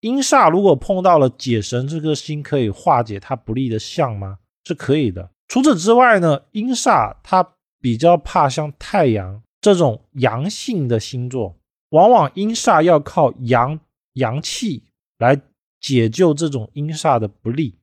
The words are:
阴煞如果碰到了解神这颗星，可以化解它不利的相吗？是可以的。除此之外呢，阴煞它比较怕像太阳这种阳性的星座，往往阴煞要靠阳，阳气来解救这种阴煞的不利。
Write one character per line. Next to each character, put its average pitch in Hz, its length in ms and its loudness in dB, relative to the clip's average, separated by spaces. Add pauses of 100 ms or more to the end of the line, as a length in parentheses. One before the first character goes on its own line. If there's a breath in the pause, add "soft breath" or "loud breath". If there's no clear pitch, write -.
阴 254 200 -2
煞 254 280 4
如 175 120 2
果 190 140 4
碰 185 260 -2
到 180 180 4
了 131 100 4
解 117 320 -4
神 123 260 -6
这 156 140 -8
颗 156 120 -2
星， 151 300 -8
可 139 160 -2
以 113 100 0
化 127 320 0
解 110 180 -6
它 - 160 -10
不 - 180 -10
利 131 160 -4
的 110 100 -4
相 127 360 -4
吗？ 98 240 -12 (260)
是 170 80 -6
可 139 240 -2
以 135 120 0
的。 87 200 -12 (180)
除 254 140 -2
此 277 140 4
之 185 180 2
外 240 260 6
呢， 156 220 2 (100)
阴 233 240 -4
煞 151 480 0
它 185 320 -2 (260)
比 117 160 -2
较 170 200 4
怕 151 320 0
像 151 280 -6
太 180 300 0
阳 101 340 -4 (200)
这 208 120 4
种 151 280 0 (120)
阳 127 360 -2
性 190 380 -6
的 117 120 0
星 123 300 -10
座， 113 280 -8 (320)
往 175 200 6
往 196 240 4
阴 208 200 -4
煞 202 280 2
要 165 180 4
靠 143 400 0
阳， 127 400 -2 (340)
阳 127 280 -4
气 - 420 -8 (340)
来 135 240 2 (380)
解 117 300 0
救 165 240 2
这 156 160 -4
种 123 240 -8
阴 151 200 -8
煞 151 240 0
的 107 100 -2
不 - 220 -10
利。 135 340 -6